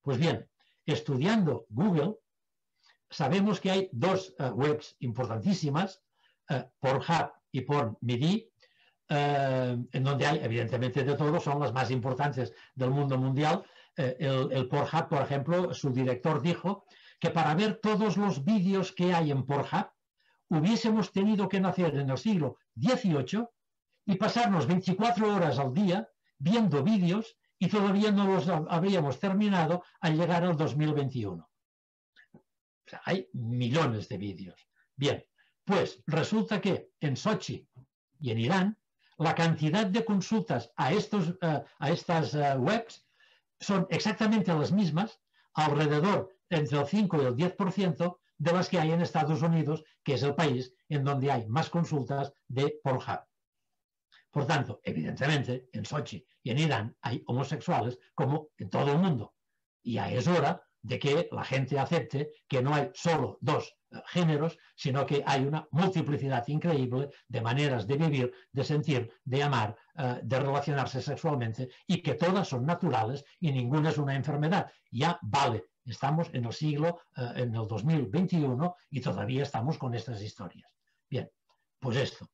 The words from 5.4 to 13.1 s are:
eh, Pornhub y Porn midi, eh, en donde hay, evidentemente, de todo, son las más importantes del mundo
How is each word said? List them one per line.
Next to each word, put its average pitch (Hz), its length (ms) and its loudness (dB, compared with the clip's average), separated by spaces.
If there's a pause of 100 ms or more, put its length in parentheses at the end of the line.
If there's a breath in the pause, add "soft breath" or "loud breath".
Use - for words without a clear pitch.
eh, 131 160 -4 (140)
Pornhub - 540 0 (180)
y 135 120 -4
Porn 139 380 -2
midi, 143 480 0 (600 soft breath)
eh, 139 680 0 (140)
en 127 140 -2
donde 135 220 0
hay, 156 120 2
evidentemente, 123 640 -2
de 131 140 0
todo, 156 240 2
son 143 180 -2
las 135 140 -2
más 123 180 -2
importantes 127 640 -2 (220 loud breath)
del 127 140 0
mundo 139 280 0